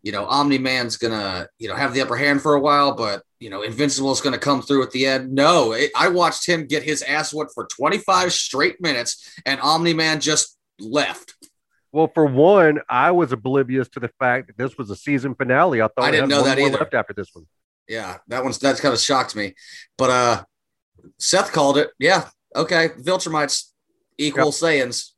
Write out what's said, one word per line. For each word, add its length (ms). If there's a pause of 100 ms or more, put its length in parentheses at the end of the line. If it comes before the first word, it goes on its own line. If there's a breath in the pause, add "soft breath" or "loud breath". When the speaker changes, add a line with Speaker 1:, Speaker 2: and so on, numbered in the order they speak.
Speaker 1:
you 100
know, 140
Omni-Man's 680
gonna, 520 (100)
you 100
know, 80
have 180
the 60
upper 160
hand 260
for 120
a 60
while, 340
but, 280 (180)
you 100
know, 120
Invincible's 580
gonna 180
come 240
through 200
at 80
the 160
end." 260
No, 400
it, 240
I 120
watched 380
him 200
get 160
his 200
ass 320
whooped 200
for 120
twenty-five 640
straight 480
minutes, 540 (120)
and 140
Omni-Man 600
just 360 (220)
left. 560 (580)
Speaker 2:
Well, 220
for 100
one, 640
I 220
was 220
oblivious 580
to 100
the 100 (100)
fact 260
that 100
this 220
was 120
a 60
season 380
finale. 480
I 60
thought 160
Speaker 1:
I 20
Speaker 2:
we 60
Speaker 1:
didn't 100
Speaker 2:
had 80
Speaker 1:
know 120
Speaker 2:
one 80
Speaker 1:
that 80
Speaker 2:
more 100
Speaker 1:
either. 100
Speaker 2:
left 160
after 180
this 220
one. 120 (420)
Speaker 1:
Yeah, 300 (100)
that 160
one's, 160
that 200
kinda 160
shocked 400
me. 180 (440 loud breath)
But, 120
uh, 340 (720)
Seth 320
called 280
it. 200
Yeah, 300 (260)
okay. 360
Viltrumites 800 (480)
equal 280
Speaker 2:
Yep. 80
Speaker 1:
Saiyans. 640